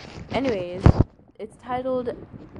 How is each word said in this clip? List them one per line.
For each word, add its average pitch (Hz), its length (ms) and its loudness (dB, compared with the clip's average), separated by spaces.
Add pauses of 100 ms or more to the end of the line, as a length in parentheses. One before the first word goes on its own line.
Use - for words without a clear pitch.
(320)
Anyways, 190 520 0 (540)
it's - 180 -16
titled 254 580 -4 (460)